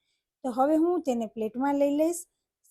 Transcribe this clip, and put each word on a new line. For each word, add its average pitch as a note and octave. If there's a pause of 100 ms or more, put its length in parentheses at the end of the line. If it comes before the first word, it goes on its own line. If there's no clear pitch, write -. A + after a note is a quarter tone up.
(420)
તો C4
હવે C4+
હું E4+
તેને A#3
પ્લેટમાં A#3+
લઈ C#4+
લઈશ. D#4+ (440)